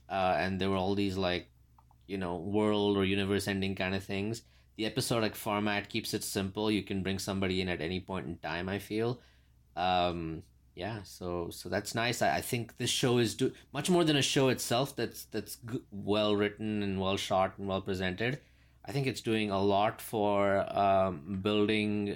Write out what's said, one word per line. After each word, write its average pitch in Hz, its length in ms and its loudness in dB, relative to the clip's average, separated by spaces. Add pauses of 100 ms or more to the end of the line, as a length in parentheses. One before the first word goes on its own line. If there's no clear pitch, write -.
uh, 92 300 2
and 92 240 0
there 95 80 2
were 98 80 2
all 92 160 2
these, 98 240 0
like, 90 300 0 (580)
you 98 140 -6
know, 90 180 -4
world 101 580 2
or 98 80 4
universe 98 440 0
ending 98 280 0
kind 92 200 -2
of 95 80 -4
things. 101 400 -6 (340)
The 107 80 -2
episodic 113 500 0
format 104 540 -2
keeps - 240 -4
it 104 100 -4
simple. 104 460 -2
You 101 140 2
can 98 180 -4
bring 95 160 -2
somebody 95 440 -2
in 92 80 -2
at 85 120 -2
any 90 180 -4
point 90 280 -8
in - 100 -8
time, 85 320 -6
I 101 80 -2
feel. 110 420 -4 (560)
Um, 87 680 0 (320)
yeah, 101 280 -8
so, 87 480 -6
so - 180 -14
that's 98 260 -4
nice. 120 260 -2
I, 87 140 2
I 85 60 -2
think 117 360 -6
this 120 140 -2
show 123 260 2
is 113 160 2
do-, - 180 0 (220)
much 147 160 -2
more 175 140 6
than 156 120 4
a 139 60 4
show 135 280 4
itself 123 460 0
that's, - 300 -6
that's - 300 -8
g-, 120 260 -8 (100)
well 104 440 2
written 104 480 0
and 95 180 -2
well 95 160 0
shot 95 400 2
and 98 100 -6
well 95 140 0
presented. 95 580 -2 (460)
I - 80 -10
think 139 140 -2
it's 123 140 -4
doing 110 300 0
a 95 100 2
lot 101 380 4
for, 101 640 2 (140)
um, 95 640 2
building 104 760 2